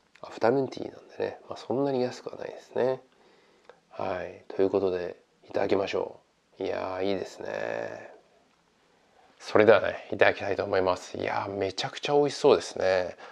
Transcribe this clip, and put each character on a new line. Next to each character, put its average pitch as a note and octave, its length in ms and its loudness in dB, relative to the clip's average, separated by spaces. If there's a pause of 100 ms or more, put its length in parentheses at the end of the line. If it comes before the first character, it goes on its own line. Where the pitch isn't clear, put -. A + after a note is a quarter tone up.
(200)
ア - 60 -14
フ - 120 -16
タ A2 120 6
ヌ C3+ 80 2
ー C3+ 60 2
ン A#2+ 40 -4
テ - 120 -12
ィ - 20 -8
ー - 100 -10
な - 60 -20
ん - 100 -20
で - 100 -20
ね、 G#2 200 -4 (100)
ま - 60 -10
あ、 - 20 -10
そ - 160 -8
ん C3+ 100 0
な C#3 100 0
に B2+ 100 0
安 A#2+ 200 -4
く - 60 -10
は - 80 -12
な - 100 -10
い - 40 -10
で - 100 -16
す - 140 -20
ね。 C3 260 0 (880)
は F#2+ 340 -6
い。 F#2 220 -14 (100)
と - 60 -4
い F#2+ 60 6
う F#2+ 40 0
こ G2 100 2
と F#2+ 100 0
で、 F2 260 -4 (320)
い - 40 -18
た G2+ 80 -2
だ G2 80 0
き G2 80 2
ま G2 120 0
し - 60 -6
ょ - 260 -4 (380)
う。 F#2+ 60 -4
い F#2+ 40 -4
や F#2+ 320 -6
ー、 F#2+ 40 -2
い G2 80 0
い - 20 0
で F#2 100 -4
す - 160 -14
ね。 A1 680 -6 (1300)
そ - 180 -2
れ G#2+ 80 8
で A2 80 10
は G2 80 8
ね、 F#2 320 -4
い G2 60 -6
た G2 80 6
だ G2 80 6
き - 60 -10
た G2+ 120 -4
い F#2 40 -2
と F#2+ 80 -2
思 G2+ 120 0
い F#2+ 60 4
ま F2+ 160 2
す。 - 180 -12
い F#2+ 80 -4
や A2 240 -2
ー、 G2+ 80 -6
め G2 160 -2
ち - 140 -6
ゃ C3 40 -6
く - 100 -12
ち - 100 -6
ゃ - 20 2
美 D3 120 6
味 C#3+ 80 0
し - 40 -10
そ C#3 160 6
う G2 40 8
で E2 60 -2
す - 160 -10
ね。 F#2 380 0 (160)